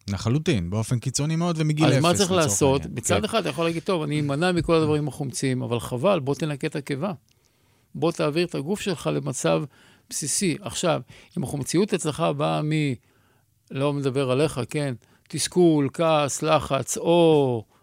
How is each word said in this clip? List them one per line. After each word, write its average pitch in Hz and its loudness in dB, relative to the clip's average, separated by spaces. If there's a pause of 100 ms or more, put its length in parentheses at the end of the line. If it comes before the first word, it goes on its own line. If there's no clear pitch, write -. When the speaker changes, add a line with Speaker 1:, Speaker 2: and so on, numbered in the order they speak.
Speaker 1:
לחלוטין, 113 0
באופן 98 -2
קיצוני 147 -2
מאוד 170 0
ומגיל 156 2
Speaker 2:
אז 135 4
מה 165 4
Speaker 1:
אפס, 175 2
Speaker 2:
צריך 185 2
Speaker 1:
לצורך 170 4
Speaker 2:
לעשות? 139 2
Speaker 1:
העניין. 85 -10
Speaker 2:
מצד 175 0
Speaker 1:
כן. 208 0
Speaker 2:
אחד, 220 -2
אתה 180 -2
יכול 165 -2
להגיד, 165 -2
"טוב, 175 -2
אני 151 -2
אמנע 151 0
מכל 165 2
הדברים 151 2
החומציים", 131 -4
אבל 117 -2
חבל, 156 0
בוא 139 -2
תנקה 151 -6
את 151 -8
הקיבה. 147 -4 (840)
בוא 156 0
תעביר 165 -2
את 165 -10
הגוף 151 -4
שלך 160 -4
למצב 151 -2 (460)
בסיסי. 156 -2
עכשיו, 139 -2 (360)
אם 165 -4
החומציות 151 -2
אצלך 160 -2 (140)
באה 156 -2
מ-, 151 0 (760)
לא 143 -2
מדבר 135 0
עליך, 139 0
כן? 143 -4 (340)
תסכול, 156 4
כעס, 156 0
לחץ, 139 0
או... 156 4 (200)